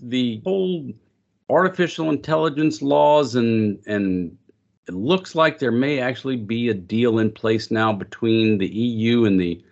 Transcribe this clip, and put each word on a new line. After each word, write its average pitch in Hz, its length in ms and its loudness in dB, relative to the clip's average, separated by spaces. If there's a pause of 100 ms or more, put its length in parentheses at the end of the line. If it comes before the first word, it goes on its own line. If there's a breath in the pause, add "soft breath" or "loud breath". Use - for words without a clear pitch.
the 120 420 -4
whole 185 480 -4 (560)
artificial 165 600 0
intelligence 156 720 0
laws, 147 520 4
and, 113 520 2
and 95 500 -2 (520)
it 90 40 -10
looks 151 420 -2
like 160 240 2
there 120 140 0
may 135 280 0
actually 127 360 -4
be 117 320 -4
a 110 60 0
deal 113 440 0
in 110 120 2
place 110 400 -2
now 110 240 2
between 110 640 0
the 98 200 -4
E 117 60 0
U 117 400 2
and 95 160 4
the 87 320 -4